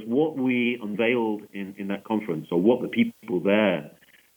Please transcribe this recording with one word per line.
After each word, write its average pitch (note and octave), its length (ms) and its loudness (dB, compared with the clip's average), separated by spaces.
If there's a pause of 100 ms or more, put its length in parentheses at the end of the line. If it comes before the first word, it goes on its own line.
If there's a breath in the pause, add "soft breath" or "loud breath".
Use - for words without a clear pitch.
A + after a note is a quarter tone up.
what C#3 320 0
we B2 440 0
unveiled A2 600 0 (100)
in, G2 260 -10
in G2 120 -8
that G2+ 160 -6
conference, F2+ 460 -2
or E2+ 80 2
what A#2 220 4
the - 60 -6
people A2+ 540 -2
there F#2+ 500 2 (460 soft breath)